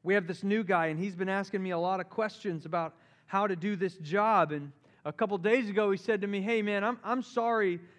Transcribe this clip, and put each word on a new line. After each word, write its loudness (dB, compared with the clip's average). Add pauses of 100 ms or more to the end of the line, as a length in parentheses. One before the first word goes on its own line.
we 2
have 2
this -8
new 2
guy, 2
and -2
he's -4
been -4
asking -2
me -4
a -2
lot 0
of -8
questions -4
about -4 (320)
how 0
to 0
do -2
this -4
job." 2
And -8 (320)
a -6
couple 0
days 2
ago, 2
he 2
said 0
to -4
me, -2
"Hey, 0
man, 0
I'm, -2
I'm -2
sorry 0 (180)